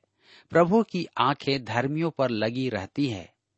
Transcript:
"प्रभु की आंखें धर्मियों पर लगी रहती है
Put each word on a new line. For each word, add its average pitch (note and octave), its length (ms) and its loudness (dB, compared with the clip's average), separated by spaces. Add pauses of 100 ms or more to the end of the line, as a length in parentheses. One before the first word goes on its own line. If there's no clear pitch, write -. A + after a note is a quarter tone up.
(500)
"प्रभु F3 340 4
की - 240 -6 (100)
आंखें C3+ 480 0
धर्मियों C#3 460 -2
पर C3 180 0
लगी A#2+ 400 -2
रहती A2 380 -4
है F#2+ 260 -8 (240)